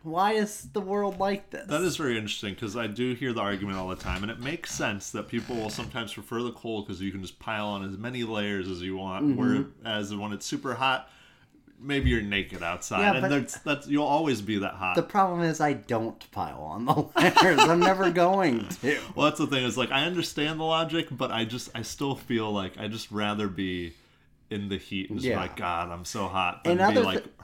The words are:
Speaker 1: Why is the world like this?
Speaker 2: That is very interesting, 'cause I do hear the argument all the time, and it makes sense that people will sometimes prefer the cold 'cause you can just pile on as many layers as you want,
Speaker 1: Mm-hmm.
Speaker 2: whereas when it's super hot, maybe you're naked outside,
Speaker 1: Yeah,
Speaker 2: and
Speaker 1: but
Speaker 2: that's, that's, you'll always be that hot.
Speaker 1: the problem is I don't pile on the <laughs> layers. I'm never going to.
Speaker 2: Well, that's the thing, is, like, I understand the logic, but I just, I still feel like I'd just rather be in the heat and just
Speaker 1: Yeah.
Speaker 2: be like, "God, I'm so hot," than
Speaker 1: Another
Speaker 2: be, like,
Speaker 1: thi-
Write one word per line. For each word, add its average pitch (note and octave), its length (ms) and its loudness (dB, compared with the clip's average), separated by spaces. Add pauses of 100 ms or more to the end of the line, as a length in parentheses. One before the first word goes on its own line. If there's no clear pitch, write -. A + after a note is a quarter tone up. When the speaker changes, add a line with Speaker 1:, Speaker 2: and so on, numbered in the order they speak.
Speaker 1:
Why F3 300 2
is G#3 400 -2
the G#3 80 -2
world G3 380 -2
like G3 320 0
this? - 180 -12
Speaker 2:
That D3+ 140 0
is E3 140 2
very C3 200 0
interesting, G#2 380 -4
'cause A2 220 -6
I A#2 100 -2
do A#2+ 280 0
hear B2+ 180 -2
the A2+ 80 -2
argument G2+ 360 -2
all F#2 120 -4
the F#2 80 -4
time, F#2 260 -4
and G3+ 100 -4
it - 80 -12
makes D3 320 -6
sense A2 380 -4
that G#2 180 -6
people A#2+ 280 -4
will A2 140 -2
sometimes A2+ 420 -6
prefer A2+ 300 -6
the A#2+ 100 -4
cold A2 340 -6
'cause F#2 140 -8
you G2 120 -2
can G2 100 -6
just F2 160 -12
pile G#2+ 280 -4
on G2+ 180 -4
as F#2+ 140 -8
many A#2+ 260 -6
layers G#2 440 -2
as F2+ 140 -6
you F#2+ 140 -4
want, F#2+ 300 -2
Speaker 1:
Mm-hmm. B2+ 380 2 (200)
Speaker 2:
whereas G#2+ 300 -4
when G#2 180 -4
it's G2+ 140 -8
super C3+ 280 -4
hot, C3 340 0 (720)
maybe C3+ 300 2
you're A#2 120 2
naked G2 400 -2
outside, F2+ 400 -2
Speaker 1:
Yeah, G#2 100 6
Speaker 2:
and C3 100 2
Speaker 1:
but - 80 2
Speaker 2:
that's, C#3 300 0
that's, D3 260 -4
you'll C#3+ 180 2
always C#3+ 380 2
be G2+ 160 0
that F#2 160 -2
hot. F2+ 220 -2
Speaker 1:
the E3 60 6
problem F#3 400 2
is D#3+ 180 0
I D3 140 4
don't A2+ 580 -4
pile D2+ 280 -6
on D#2+ 260 -8
the - 80 6
<laughs> - 220 -2
layers. E4 440 8
I'm E3+ 180 8
never F#3 320 6
going E3+ 560 4 (160)
to. C3 160 2 (160)
Speaker 2:
Well, C#3+ 120 4
that's D3+ 120 2
the D3+ 80 2
thing, C3+ 180 2
is, A2 140 0
like, A#2+ 140 0
I C3+ 120 2
understand D#3+ 540 -2
the D#3+ 60 -2
logic, D#3+ 480 0
but B2 180 -2
I A2+ 140 0
just, A#2 320 -6
I A2+ 60 -4
still C#3 340 -4
feel A2+ 360 0
like F#2+ 260 -2
I'd G#2+ 120 -6
just A2+ 220 -8
rather G#2 340 0
be F2+ 480 -4 (560)
in G2+ 200 -4
the F#2+ 80 -2
heat F#2+ 320 -6
and G#2+ 80 -4
just B2+ 100 0
Speaker 1:
Yeah. A2+ 80 2
Speaker 2:
be F#2 60 0
like, F2+ 140 -6
"God, F2 340 -2
I'm F2 160 -10
so G2+ 200 -4
hot," F2+ 380 -2
than F3 140 4
Speaker 1:
Another G#3+ 240 6
Speaker 2:
be, G3+ 40 4
like, - 180 0
Speaker 1:
thi- - 60 -18 (140)